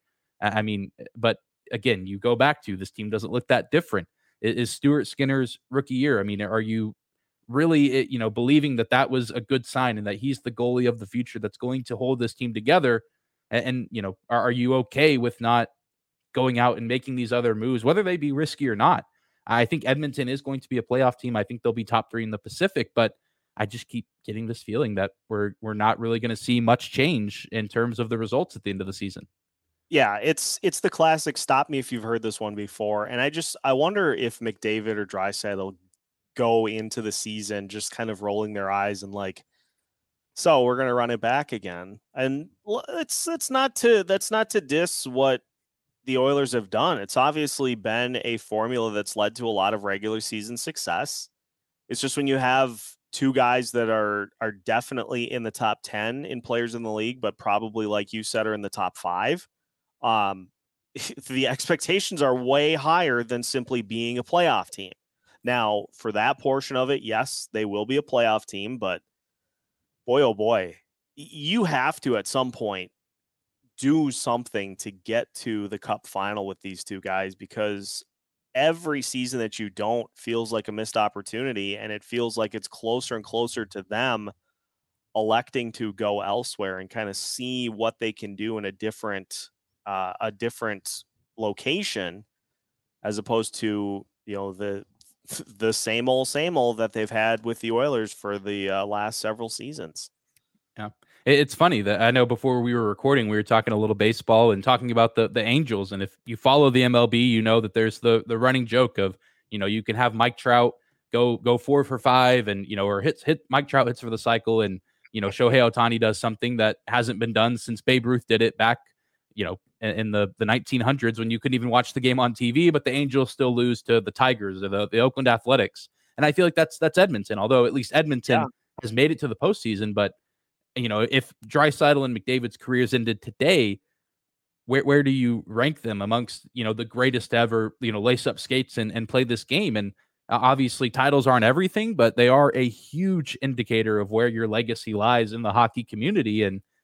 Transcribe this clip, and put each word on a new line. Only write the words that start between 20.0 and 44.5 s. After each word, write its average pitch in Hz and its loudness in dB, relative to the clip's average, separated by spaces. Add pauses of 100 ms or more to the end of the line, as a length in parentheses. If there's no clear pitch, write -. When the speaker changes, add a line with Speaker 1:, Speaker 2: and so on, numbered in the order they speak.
Speaker 1:
is 135 -6
going 135 -6
to - -16
be 127 -4
a 113 0
playoff 127 2
team. 120 -4
I 104 0
think 120 -10
they'll 117 2
be 110 -6
top 113 0
three 113 -4
in 110 -8
the 107 -6
Pacific, - -4
but 113 2 (420)
I 110 -4
just 107 -10
keep 117 -8 (200)
getting 110 -8
this 117 -10
feeling 110 -4
that 98 -2 (180)
we're, 104 -4
we're 110 -8
not 107 2
really 113 -2
gonna 117 -4
see 120 0
much 117 2
change 131 -2
in 107 -4
terms 117 -2
of 117 -4
the 117 -2
results 120 -4
at - -18
the 101 -4
end 98 -6
of 95 -8
the 98 -8
season. - -10 (640)
Speaker 2:
Yeah, 104 4
it's, - -2
it's 180 -2
the 196 0
classic 160 2
stop 139 2
me 139 -2
if 127 -6
you've 113 -6
heard 113 -2
this 110 -6
one 104 -6
before. 104 -4
And 123 -4
I 139 0
just, 156 -6
I 135 2
wonder 165 2
if 117 -4
McDavid 110 -4
or 104 -2
Draisaitl 98 -6 (580)
go 117 2
into 110 -6
the 107 -4
season 104 -8
just 104 -8
kind 113 -6
of 104 -8
rolling 104 -4
their 98 -6
eyes 101 -2
and 98 -14
like, 98 -8 (880)
"So 147 4
we're 123 2
gonna 127 0
run 120 0
it 117 -4
back 127 -2
again." 95 -12 (120)
And 135 -4 (180)
l-, 214 -4
it's, - -6
it's - -6
not 262 0
to, 226 6
that's 190 0
not 214 0
to 214 0